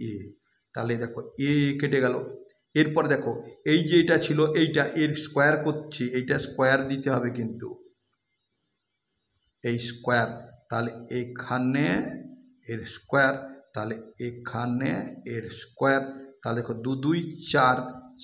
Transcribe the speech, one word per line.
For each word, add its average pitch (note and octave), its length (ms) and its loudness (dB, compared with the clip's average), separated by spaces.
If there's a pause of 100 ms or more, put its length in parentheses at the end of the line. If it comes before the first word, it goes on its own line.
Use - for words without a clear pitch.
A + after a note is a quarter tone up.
a, G#2+ 40 -8 (600)
তাহলে A#2 200 -2 (100)
দেখো A#2 160 -8 (280)
এ, D3 40 2 (160)
এ - 20 2 (100)
কেটে C#3 260 2
গেল। B2 100 2 (680)
এরপর D#3 220 4 (100)
দেখো A#2 180 0 (400)
এই E3 180 6
যে E3+ 140 4
এটা D#3 220 4
ছিল, D3+ 140 2 (220)
এইটা D3+ 220 4 (180)
এর D3+ 100 2 (140)
স্কয়ার D3 300 4 (100)
করছি, D3+ 380 -4 (140)
এইটা B2+ 180 0 (100)
স্কয়ার C3+ 340 4 (120)
দিতে C3+ 240 -2
হবে A#2+ 220 0
কিন্তু, A2+ 300 -6 (2000)
এই A#2+ 80 0 (120)
স্কয়ার, A#2+ 400 0 (400)
তাহলে A#2 220 -2 (300)
এখানে B2+ 640 0 (840)
এর A2+ 100 -6 (140)
স্কয়ার, C3+ 400 2 (380)
তাহলে A2 220 -4 (320)
এখানে A#2+ 640 -4 (440)
এর A2 100 -6 (160)
স্কয়ার, C3+ 400 2 (400)
তাহলে A#2 180 -2
দেখো A#2 140 -6 (120)
দু C3 60 -2 (140)
দুই E3 140 0 (320)
চার, B2+ 260 4 (460)